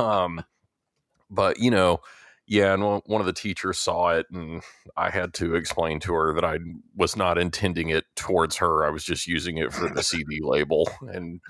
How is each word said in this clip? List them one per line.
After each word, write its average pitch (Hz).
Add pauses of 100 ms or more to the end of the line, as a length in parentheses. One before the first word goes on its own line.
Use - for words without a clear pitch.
um, 90 (840)
but, 98
you 120
know, 92 (480)
yeah, 98
and 98
one, 101
one 107
of 95
the 92
teachers 92
saw 87
it, 82
and 82 (360)
I 87
had 90
to 82
explain 82
to 90
her 78
that 82
I 80 (360)
was 87
not 90
intending 85
it 80 (100)
towards 82
her. 80
I 76
was 76
just 87
using 82
it 71
for 87
the -
C 82
D 76
label, 73 (140)
and 90